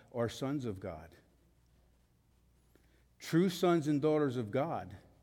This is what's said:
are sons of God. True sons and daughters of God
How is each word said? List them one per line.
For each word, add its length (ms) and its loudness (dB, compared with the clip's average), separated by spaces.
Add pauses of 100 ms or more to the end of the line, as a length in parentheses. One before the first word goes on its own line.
(140)
are 160 0
sons 360 -4
of 140 -4
God. 300 -10 (2000)
True 300 4
sons 380 2
and 120 2
daughters 380 2
of 140 -4
God 440 -2 (280)